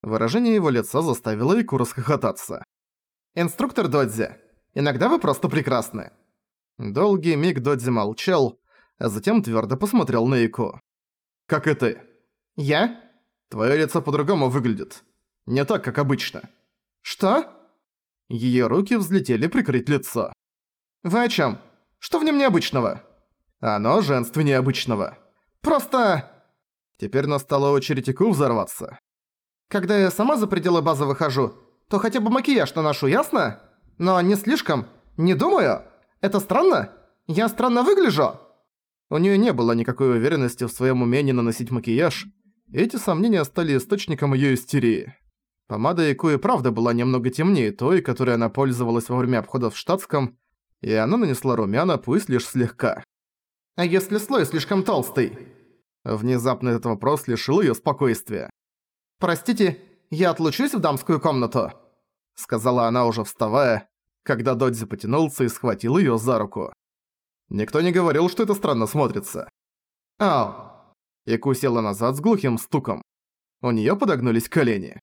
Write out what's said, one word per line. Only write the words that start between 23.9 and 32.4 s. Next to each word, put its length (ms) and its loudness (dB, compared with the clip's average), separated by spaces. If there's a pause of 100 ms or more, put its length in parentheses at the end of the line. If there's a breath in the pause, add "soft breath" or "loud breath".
женственнее 580 0
обычного". 600 -2 (420)
"Просто..." 680 0 (680)
Теперь 280 -2
настала 440 0
очередь 380 0
Ику 220 2
взорваться. 680 -2 (680)
"Когда 300 0
я 120 4
сама 260 0
за 100 0
пределы 360 2
базы 220 0
выхожу, 500 0 (340)
то 100 0
хотя 220 0
бы 100 0
макияж 440 2